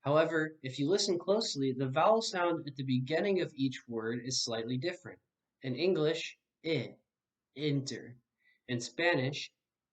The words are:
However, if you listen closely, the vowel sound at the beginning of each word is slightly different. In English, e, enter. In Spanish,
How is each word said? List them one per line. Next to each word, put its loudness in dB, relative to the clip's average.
However, 2
if -8
you 0
listen 2
closely, 0
the -2
vowel 4
sound 0
at -10
the -6
beginning 2
of -2
each -2
word -2
is -2
slightly -2
different. -6
In -4
English, 0
e, 0
enter. -4
In -2
Spanish, 0